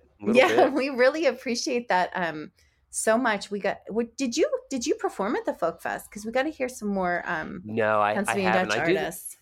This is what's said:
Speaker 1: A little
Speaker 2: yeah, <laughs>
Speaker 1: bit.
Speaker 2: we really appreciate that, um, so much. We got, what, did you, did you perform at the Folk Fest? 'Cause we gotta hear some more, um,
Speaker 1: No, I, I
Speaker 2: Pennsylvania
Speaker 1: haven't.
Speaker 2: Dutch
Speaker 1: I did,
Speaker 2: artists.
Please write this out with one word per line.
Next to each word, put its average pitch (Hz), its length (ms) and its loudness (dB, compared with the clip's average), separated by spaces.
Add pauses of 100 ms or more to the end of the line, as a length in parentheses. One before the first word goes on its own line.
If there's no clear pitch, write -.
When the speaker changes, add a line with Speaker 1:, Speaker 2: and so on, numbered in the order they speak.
(220)
Speaker 1:
A 101 40 -8
little 233 160 6
Speaker 2:
yeah, 370 60 6
<laughs> 392 180 6
Speaker 1:
bit. 277 80 0
Speaker 2:
we 269 160 -2
really 277 360 4
appreciate 240 600 -2
that, 180 260 2
um, 156 380 -4 (400)
so 220 260 2
much. 220 340 0
We 202 80 -4
got, 196 280 -2
what, 226 300 -4
did 247 180 -2
you, 466 140 2 (200)
did 247 160 -4
you 294 100 0
perform 233 400 -2
at 453 100 -4
the 285 80 -2
Folk - 280 -4
Fest? - 300 -6
'Cause 208 140 -14
we 226 60 -6
gotta 262 180 0
hear 277 180 -6
some 240 220 -8
more, 180 360 -2
um, 170 380 -6
Speaker 1:
No, 107 380 2
I, 104 100 4
I 107 40 0
Speaker 2:
Pennsylvania 104 360 0
Speaker 1:
haven't. 185 200 2
Speaker 2:
Dutch - 60 0
Speaker 1:
I - 40 0
did, 165 160 2
Speaker 2:
artists. 160 440 -8